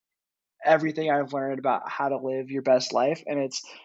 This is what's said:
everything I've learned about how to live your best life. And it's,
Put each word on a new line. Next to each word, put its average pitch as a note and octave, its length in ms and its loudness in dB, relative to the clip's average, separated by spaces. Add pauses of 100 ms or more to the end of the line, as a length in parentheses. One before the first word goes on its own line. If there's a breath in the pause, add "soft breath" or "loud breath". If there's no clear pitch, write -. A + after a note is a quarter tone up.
(640)
everything D#3 440 2
I've C#3+ 240 0
learned C3+ 260 -4
about C3 300 0
how C#3 200 -2
to C3+ 80 0
live C3 320 -4
your C3+ 140 -4
best C3 280 4
life. C#3 340 2
And C#3+ 140 -2
it's, C3+ 220 -4 (240 loud breath)